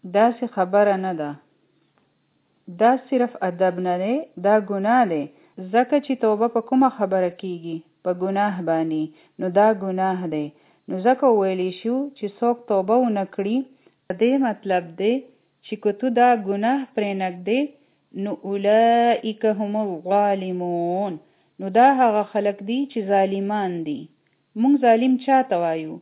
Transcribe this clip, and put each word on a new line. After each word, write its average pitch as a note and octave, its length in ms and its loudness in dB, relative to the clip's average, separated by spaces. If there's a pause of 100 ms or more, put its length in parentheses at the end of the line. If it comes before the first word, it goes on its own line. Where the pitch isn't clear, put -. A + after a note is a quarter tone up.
داسې A3+ 420 0 (100)
خبره G3+ 400 2 (100)
نه F#3 140 -4
ده. D3 120 -6 (1400)
دا G#3+ 240 2 (120)
صرف A#3+ 280 0 (100)
ادب F3+ 380 0
نه F3+ 180 -2
دی، G3+ 180 -2 (300)
دا G#3 140 4
ګناه G#3 520 2
دی. D3+ 120 -2 (340)
ځکه A#3 380 0 (100)
چې C4+ 160 -4
توبه G#3+ 260 2
په A#3 140 -2
کومه C4 280 2
خبره F#3+ 400 0
کیږي؟ E3+ 480 -10 (260)
په F3+ 100 -2
ګناه F#3+ 420 -2 (120)
باندې. D#3+ 360 -2 (360)
نو F#3+ 100 -4
دا G3+ 240 6
ګناه F#3+ 540 -2
دی. D3+ 180 -4 (420)
نو F#3 120 -6
ځکه B3+ 260 2
وویلی F#3+ 460 2
شو A3+ 240 -4 (200)
چې G#3 100 -10 (140)
څوک A#3+ 180 0 (100)
توبه G3 300 0
ونه G#3+ 280 0
کړي، G3+ 320 -4 (520)
د - 100 -6
دې A#3+ 140 4 (100)
مطلب G3 400 -2 (140)
دی G#3 160 0 (520)
چې - 100 -8
که G#3 240 -2
تو B3+ 100 -2
دا A#3+ 260 4
ګناه G#3 440 -2 (120)
پرې G#3 200 -4 (100)
نږدې، F#3 400 -4 (520)
نو G3 180 -6 (180)
اولئک A3 960 2
هم G#3 300 -2
الظالمون. F#3 1400 -2 (460)
نو F#3+ 100 -8
دا A3+ 180 6 (140)
هغه G#3+ 300 2
خلک G#3 260 -2 (120)
دي B3 100 -2 (120)
چې A#3 160 -4
ظالمان G3 640 0 (120)
دي. D3+ 160 -6 (560)
مونږ B3+ 180 4 (120)
ظالم A#3 280 6 (120)
چا C4+ 120 4 (120)
ته G3 140 0
وایو؟ D#3+ 380 -4